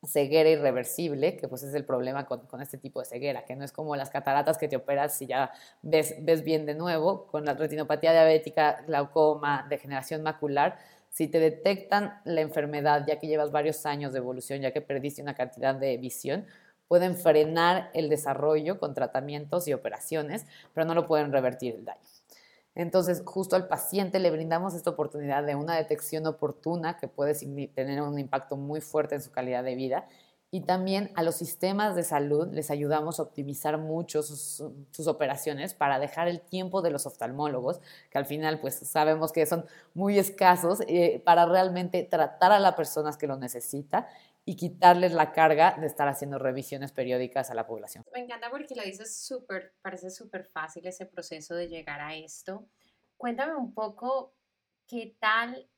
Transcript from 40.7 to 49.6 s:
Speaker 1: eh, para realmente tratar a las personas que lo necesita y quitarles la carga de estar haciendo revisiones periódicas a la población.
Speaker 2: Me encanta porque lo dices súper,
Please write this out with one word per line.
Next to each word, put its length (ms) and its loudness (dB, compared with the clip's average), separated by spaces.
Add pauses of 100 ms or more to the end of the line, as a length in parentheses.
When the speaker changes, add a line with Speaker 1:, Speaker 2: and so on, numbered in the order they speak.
Speaker 1:
eh, 380 4
para 220 8
realmente 580 2
tratar 480 4
a 80 8
las 140 6
personas 420 -2
que 100 -6
lo 100 -4
necesita 680 -6 (400)
y 100 -6
quitarles 560 6
la 200 2
carga 460 6
de 80 -4
estar 220 0
haciendo 300 -4
revisiones 520 -4
periódicas 600 -2
a 40 -8
la 120 -4
población. 480 -14
Speaker 2:
Me 60 -8
encanta 280 -10
porque 260 -10
lo 80 -8
dices 320 -12
súper, 680 -10